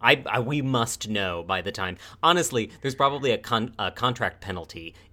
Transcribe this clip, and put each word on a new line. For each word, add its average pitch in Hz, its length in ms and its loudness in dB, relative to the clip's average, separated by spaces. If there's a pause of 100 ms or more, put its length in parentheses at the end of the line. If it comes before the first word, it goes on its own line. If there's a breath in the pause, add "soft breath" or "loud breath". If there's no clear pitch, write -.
I, 127 240 6
I, 107 140 0
we 135 240 0
must 123 460 -2
know 95 340 -2
by 90 200 -2
the 98 100 -4
time. 92 240 -6 (260 loud breath)
Honestly, 160 480 2 (100)
there's 135 140 -4
probably 139 380 2
a 104 60 2
con-, 110 380 -2
a 95 140 -2
contract 120 500 -2
penalty 85 540 -10 (180 soft breath)